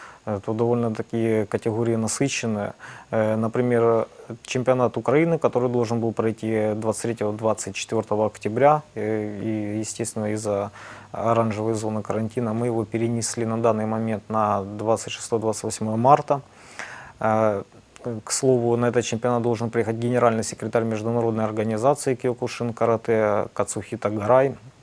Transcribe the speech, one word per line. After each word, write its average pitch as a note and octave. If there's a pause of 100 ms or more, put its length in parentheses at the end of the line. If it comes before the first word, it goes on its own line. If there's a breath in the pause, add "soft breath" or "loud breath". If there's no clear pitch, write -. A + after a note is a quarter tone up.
(260 loud breath)
э, G#2
то A2
довольно-таки A2+
категории A#2
насыщенные. A2 (380 loud breath)
Э, A2
например, A#2 (360)
чемпионат B2+
Украины, D3+
который B2
должен A#2
был A2+
пройти A2
двадцать A2
третьего A2
двадцать G#2+
четвёртого G#2+
октября, C3 (120)
э, G#2+
и, G#2+
естественно, A2
из-за G#2 (420 loud breath)
оранжевой A2+
зоны A2
карантина A2
мы A#2
его A2+
перенесли A#2
на A2+
данный A2
момент A2
на G#2
двадцать G#2+
шестое, -
двадцать G#2+
восьмое A2
марта. C#3 (800 loud breath)
Э, A2 (640)
к -
слову, A#2+
на A#2+
этот A#2+
чемпионат A#2+
должен A#2
приехать A2+
генеральный A#2+
секретарь A2+
международной A2+
организации A2+
Киокушин A#2+
карате A2
Кацухита G#2
Гарай. A#2 (280)